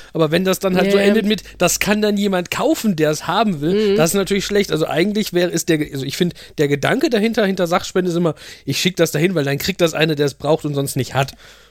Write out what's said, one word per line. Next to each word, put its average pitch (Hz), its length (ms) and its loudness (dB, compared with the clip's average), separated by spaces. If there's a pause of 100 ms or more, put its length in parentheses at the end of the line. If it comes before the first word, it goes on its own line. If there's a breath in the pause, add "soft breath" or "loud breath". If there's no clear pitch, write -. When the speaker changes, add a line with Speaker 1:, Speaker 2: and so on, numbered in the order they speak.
(140 loud breath)
Speaker 1:
Aber 156 180 2
wenn 175 140 0
das 190 120 0
dann 185 200 0
halt 185 100 4
Speaker 2:
Ja, 196 60 2
Speaker 1:
so 202 40 6
Speaker 2:
ja. 202 60 4
Speaker 1:
endet 208 240 4
mit, 214 160 0 (160 loud breath)
das 175 200 2
kann 208 220 0
dann 208 160 2
jemand 190 320 0
kaufen, 226 460 0
der 151 160 2
es - 160 -6
haben 185 340 0
will, 196 300 2
Speaker 2:
Mhm. 202 60 2
Speaker 1:
das 170 120 4
ist 185 60 -2
natürlich 196 300 0
schlecht. 202 260 0
Also 156 160 0
eigentlich 196 440 0
wäre, 175 200 0
ist 165 180 -4
der, 160 100 2 (140)
also 135 140 -6
ich 135 100 -8
find, 180 160 0 (240 loud breath)
der 147 100 2
Gedanke 143 440 0
dahinter, 220 340 0
hinter 190 220 0
Sachspende 180 420 0
ist 165 80 0
immer, 170 160 0 (320 loud breath)
ich 135 160 -2
schick 185 140 0
das 165 160 2
dahin, 175 240 0
weil 147 100 0
dann 139 140 -2
kriegt - 220 -4
das 165 120 2
einer, 156 220 0
der 147 100 0
es 139 80 -2
braucht 156 320 -2
und 147 80 -4
sonst 139 220 -2
nicht 131 180 -4
hat. 135 200 -2 (380 loud breath)